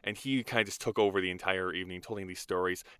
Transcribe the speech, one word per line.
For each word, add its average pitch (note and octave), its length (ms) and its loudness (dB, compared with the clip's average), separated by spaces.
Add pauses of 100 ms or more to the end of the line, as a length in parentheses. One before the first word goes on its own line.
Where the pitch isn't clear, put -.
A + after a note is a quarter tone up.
and G#2 140 -4
he C3+ 260 0
kinda A2+ 220 2
just G2 160 -6
took A2+ 180 0
over G2 220 6
the F#2 100 0
entire F#2 440 0
evening F2+ 260 -6
telling G2 260 -8
these F#2 140 -10
stories F#2 420 0 (180)